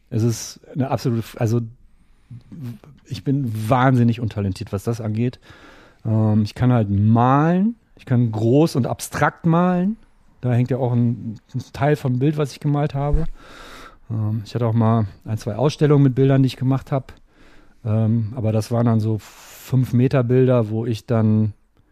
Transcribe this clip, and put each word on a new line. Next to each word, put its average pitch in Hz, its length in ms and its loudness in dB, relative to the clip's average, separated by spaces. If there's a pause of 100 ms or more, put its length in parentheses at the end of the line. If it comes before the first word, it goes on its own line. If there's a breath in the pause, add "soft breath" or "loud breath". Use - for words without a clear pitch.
Es 110 140 -2
ist - 380 -6 (120)
eine 131 160 -4
absolute, 117 300 -2
F-, - 200 -10
also 117 220 0 (1400)
ich - 180 -12
bin 113 460 -4
wahnsinnig 123 500 4
untalentiert, 101 520 -6
was 98 120 -4
das - 180 -4
angeht. 110 380 -4 (680 loud breath)
Ähm, 110 380 2
ich - 120 -6
kann 127 160 2
halt 110 180 2
malen, 135 880 2 (200)
ich - 100 -20
kann 120 260 2
groß 120 440 2
und 117 120 0
abstrakt - 580 -4
malen. 180 520 0 (440)
Da 123 120 0
hängt 120 160 2
ja 123 80 -2
auch 123 140 -2
ein, 117 480 -2 (140)
ein 123 100 -8 (100)
Teil 147 220 0
vom 127 240 -2
Bild, 151 180 0
was 147 140 -4
ich - 80 -20
gemalt 147 340 -2
habe. 147 320 0 (840 loud breath)
Ähm, 110 360 -4
ich - 80 -14
hatte 120 140 -2
auch 110 60 0
mal 113 340 2 (160)
ein, 110 140 -8
zwei 104 180 -8
Ausstellungen 143 480 2
mit 127 120 2
Bildern, 135 280 4
die 131 40 4
ich - 100 -6
gemacht 131 340 -2
hab. 135 220 -6 (680 soft breath)
Ähm, 110 520 0
aber 110 160 -2
das 110 200 -2
waren 120 140 0
dann 113 140 2
so 110 200 -2
fünf - 760 -4
Meter 127 300 2
Bilder, 123 460 2
wo 110 160 -4
ich 117 200 -6
dann 107 480 2 (380)